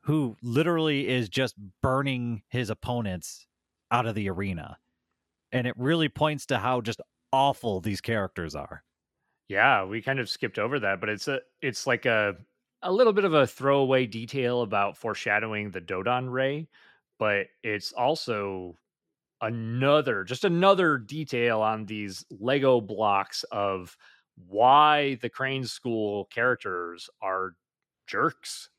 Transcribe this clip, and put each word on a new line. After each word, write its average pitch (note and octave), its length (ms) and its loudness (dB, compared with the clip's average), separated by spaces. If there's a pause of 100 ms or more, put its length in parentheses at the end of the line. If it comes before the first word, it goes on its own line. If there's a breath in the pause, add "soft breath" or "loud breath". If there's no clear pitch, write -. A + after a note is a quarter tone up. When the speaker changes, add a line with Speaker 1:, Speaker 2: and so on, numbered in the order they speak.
Speaker 1:
who C#3+ 400 0
literally D3+ 680 0
is B2 200 0
just B2+ 260 -2 (260)
burning C3 680 -2
his B2 220 -2
opponents A2 760 -6 (440)
out A#2+ 140 2
of A2 100 -4
the G#2+ 140 -2
arena. F#2 500 -6 (760)
And B2 140 -2
it B2 120 -4
really D#3 300 0
points D3+ 380 -2
to B2+ 120 0
how B2 220 0
just A2+ 200 -6 (320)
awful C3 480 2
these G2 200 -4
characters F#2+ 540 -4
are. D2 280 -12 (680)
Speaker 2:
Yeah, G#2 360 4
we G2+ 180 -8
kind C3+ 160 -2
of A2+ 100 -4
skipped - 300 -6
over B2 220 -2
that, G2 200 -2
but G#2 80 -4
it's G#2+ 200 -4
a, C3+ 120 -4 (220)
it's C3 240 -6
like B2+ 180 0
a, G#2+ 300 2 (480)
a F3+ 100 -2
little A3+ 200 6
bit G3 120 2
of E3 100 2
a C#3 120 6
throwaway C3+ 600 2
detail A#2+ 560 -2
about G2+ 340 -2
foreshadowing G#2+ 760 -2
the F#2 100 -8
Dodon A#2 500 -2
Ray, C3+ 380 -2 (500 soft breath)
but G2+ 280 2 (160)
it's G#2 300 -6
also G2+ 840 -4 (680)
another, A#2 840 2
just B2 200 -4
another F3 540 4
detail A#2+ 600 -2
on G#2+ 260 0
these G#2 440 -10
Lego B2+ 500 4
blocks G2+ 720 0
of G2 440 -2 (500 soft breath)
why C#3 720 6
the A#2 120 -6
Crane C3+ 360 -4
School G#2+ 640 -4
characters F#2 840 -4 (120)
are F#2+ 340 -4 (520)
jerks. - 720 -4